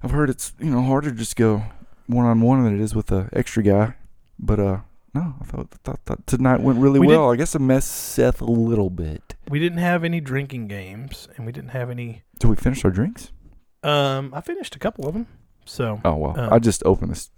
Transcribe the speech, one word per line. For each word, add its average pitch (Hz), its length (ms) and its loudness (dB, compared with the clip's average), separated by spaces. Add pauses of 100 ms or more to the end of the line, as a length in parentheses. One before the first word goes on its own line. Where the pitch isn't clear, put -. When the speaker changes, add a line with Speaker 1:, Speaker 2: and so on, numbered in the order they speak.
Speaker 1:
I've 123 80 -4
heard 139 180 2
it's, - 300 -8
you 160 100 -4
know, 127 140 0
harder 139 260 0
to 120 80 -6
just 113 180 -6
go 107 280 2 (420)
one-on-one 120 580 4
than 104 120 2
it 104 60 -2
is 107 120 -4
with 107 180 -2
a 95 220 0
extra - 300 -2
guy. 104 320 4 (420)
But, 104 220 0
uh, 98 180 0 (380)
no, 151 260 -4
I - 40 -10
thought, - 240 -10 (140)
thought, - 220 -10
thought - 220 -8
tonight 127 340 2
went 131 180 2
really 139 200 6
Speaker 2:
We 143 80 8
did 151 100 10
Speaker 1:
well. 139 140 6
I 120 60 4
guess 160 180 -2
I 151 40 0
messed 131 320 2
Seth - 480 0
a 117 60 -6
little 113 460 2
bit. 80 440 -10 (140)
Speaker 2:
We 143 100 -4
didn't 170 200 -2
have 175 240 0
any 170 180 -2
drinking 135 460 -6
games, 101 680 -12
and 113 100 -12
we 117 60 -8
didn't 127 200 -14
have 123 180 -6
any 120 320 -10 (180)
Speaker 1:
So - 100 4
we 110 60 4
finished 127 300 -2
our 98 60 4
drinks? 131 400 -4 (520)
Speaker 2:
Um, 139 500 -2
I 156 80 -10
finished 349 340 -12
a 143 40 -20
couple - 300 -6
of 170 60 -8
'em. 226 100 -6 (400)
So, 110 400 -6
Speaker 1:
Oh, 82 100 0
well, 76 240 -4
Speaker 2:
um, 117 140 0
Speaker 1:
I 117 60 6
just 113 260 2
opened 87 260 2
this. - 260 -12